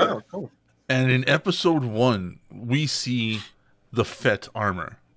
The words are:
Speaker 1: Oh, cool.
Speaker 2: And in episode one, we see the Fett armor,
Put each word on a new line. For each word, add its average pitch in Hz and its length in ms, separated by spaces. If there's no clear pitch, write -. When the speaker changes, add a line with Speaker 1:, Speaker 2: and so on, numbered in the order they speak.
Speaker 1:
Oh, 113 200
cool. 196 220
Speaker 2:
And 131 200
in 131 200
episode 156 560
one, 110 540
we 120 360
see 113 520
the 113 140
Fett - 480
armor, 95 460